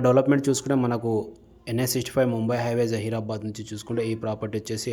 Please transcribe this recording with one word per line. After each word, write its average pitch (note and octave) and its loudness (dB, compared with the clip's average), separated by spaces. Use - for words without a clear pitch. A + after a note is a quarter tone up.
డెవలప్‌మెంట్ C3+ 6
చూసుకుంటే C3+ 0
మనకు A#2 0
ఎన్హెచ్ A#2+ 0
సిక్స్టీ B2+ -4
ఫైవ్ C3 4
ముంబై A2+ 0
హైవే A#2+ 2
జహీరాబాద్ A2 -4
నుంచి G#2+ -8
చూసుకుంటే A#2 -6
ఈ - -4
ప్రాపర్టీ G#2+ -4
వచ్చేసి A2 -6